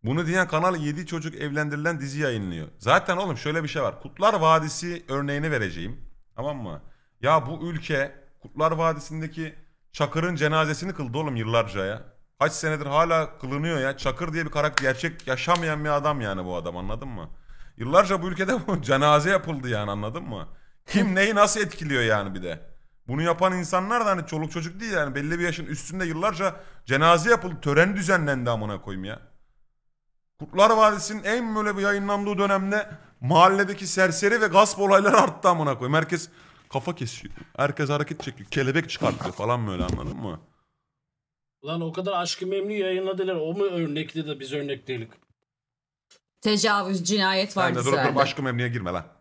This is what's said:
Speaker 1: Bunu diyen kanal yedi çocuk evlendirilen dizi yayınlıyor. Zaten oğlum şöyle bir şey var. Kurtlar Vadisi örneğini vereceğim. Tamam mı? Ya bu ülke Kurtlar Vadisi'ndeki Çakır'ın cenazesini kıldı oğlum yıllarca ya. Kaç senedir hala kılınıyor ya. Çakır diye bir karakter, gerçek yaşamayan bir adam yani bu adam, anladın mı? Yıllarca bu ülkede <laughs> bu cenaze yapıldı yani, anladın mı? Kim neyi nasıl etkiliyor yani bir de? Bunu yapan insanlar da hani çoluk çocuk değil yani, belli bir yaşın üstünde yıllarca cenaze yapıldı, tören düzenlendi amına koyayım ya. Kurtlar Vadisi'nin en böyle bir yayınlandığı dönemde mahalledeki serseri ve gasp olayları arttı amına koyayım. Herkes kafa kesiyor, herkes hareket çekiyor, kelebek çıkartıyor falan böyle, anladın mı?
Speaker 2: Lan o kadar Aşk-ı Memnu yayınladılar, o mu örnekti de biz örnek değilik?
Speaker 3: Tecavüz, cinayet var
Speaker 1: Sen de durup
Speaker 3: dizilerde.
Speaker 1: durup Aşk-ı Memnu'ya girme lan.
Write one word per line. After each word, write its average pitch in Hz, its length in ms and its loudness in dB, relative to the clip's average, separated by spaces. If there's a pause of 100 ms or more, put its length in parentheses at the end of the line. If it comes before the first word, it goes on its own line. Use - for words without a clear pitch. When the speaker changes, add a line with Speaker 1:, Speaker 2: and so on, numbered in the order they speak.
Speaker 1:
Bunu 147 220 0
diyen 175 220 2
kanal 175 280 2
yedi 151 300 -4
çocuk 160 280 -6
evlendirilen 151 640 -2
dizi 139 200 -6
yayınlıyor. 98 480 -2 (100)
Zaten 175 380 2
oğlum 180 200 -2
şöyle 156 260 -2
bir 151 60 -4
şey 147 140 -2
var. - 200 -2
Kurtlar 214 380 2
Vadisi 160 680 2
örneğini 143 420 -2
vereceğim. 101 600 -4 (260)
Tamam 139 260 -6
mı? 78 200 -10 (400)
Ya 139 240 4
bu 160 240 -8
ülke 151 440 -2 (280)
Kurtlar 156 300 0
Vadisi'ndeki 160 800 -4 (380)
Çakır'ın 160 440 0
cenazesini 156 580 0
kıldı 127 240 -6
oğlum 147 180 -2
yıllarca 110 500 0
ya. 107 160 -6 (360)
Kaç 156 140 2
senedir 156 340 -4
hala 160 520 2
kılınıyor 143 420 -2
ya. 131 160 -2
Çakır 156 360 -4
diye 160 140 -2
bir 143 40 -6
karakter, 147 320 0 (100)
gerçek 160 340 -6
yaşamayan 156 580 0
bir 151 120 -2
adam 143 240 0
yani 95 240 -4
bu 90 120 -4
adam, 85 200 -6
anladın 110 320 -6
mı? 92 220 -10 (460)
Yıllarca 180 460 2
bu 180 60 -4
ülkede 185 240 -2
<laughs> 220 140 -2
bu 165 160 0
cenaze 147 480 4
yapıldı 160 380 -2
yani, 104 220 -2
anladın 107 320 -6
mı? 101 260 -10 (380)
Kim 196 280 2
neyi 202 200 4
nasıl 208 260 4
etkiliyor 151 420 0
yani 104 320 2
bir 95 80 -8
de? 85 280 -10 (380)
Bunu 135 140 -2
yapan 170 300 2
insanlar 185 540 0
da 208 40 2
hani 175 160 -2
çoluk 156 260 -4
çocuk 170 280 -8
değil 220 120 -8
yani, 147 220 0
belli 147 240 -2
bir 175 60 0
yaşın 165 220 -4
üstünde 170 400 -6
yıllarca 175 500 -2 (300)
cenaze 160 440 6
yapıldı, 226 320 2
tören 165 340 4
düzenlendi 151 540 0
amına 107 300 -4
koyayım 95 240 -8
ya. 104 160 -10 (1160)
Kurtlar 196 320 4
Vadisi'nin 214 540 4
en 220 320 -2
böyle 208 200 0
bir 196 60 -2
yayınlandığı 202 560 0
dönemde 196 520 0 (300)
mahalledeki 190 640 4
serseri 190 540 2
ve 220 60 2
gasp 196 340 6
olayları 196 360 6
arttı 190 320 4
amına 151 300 2
koyayım. 127 180 0
Herkes 160 320 0 (440)
kafa 170 220 -4
kesiyor, - 400 -10 (220)
herkes 143 340 0
hareket 147 320 -2
çekiyor, - 280 -12
kelebek 143 400 0
çıkartıyor 92 440 -2
falan 113 320 0
böyle, 90 180 -2
anladın - 320 -6
mı? 85 240 -10 (1200)
Speaker 2:
Lan 165 160 -6
o 165 120 -6
kadar 185 200 -4
Aşk-ı 175 340 -4
Memnu 196 260 -4
yayınladılar, 190 600 -2
o 160 200 -2
mu 202 100 0
örnekti 156 600 -4
de 143 140 -8
biz 131 120 -10
örnek 143 360 -6
değilik? 117 240 -6 (1300)
Speaker 3:
Tecavüz, 202 680 2
cinayet 190 480 2
var 190 100 2
Speaker 1:
Sen 123 60 2
de - 20 -2
durup 123 120 0
Speaker 3:
dizilerde. 135 220 4
Speaker 1:
durup 123 120 0
Aşk-ı 139 220 0
Memnu'ya 123 260 -2
girme 110 240 -4
lan. 85 120 -4 (160)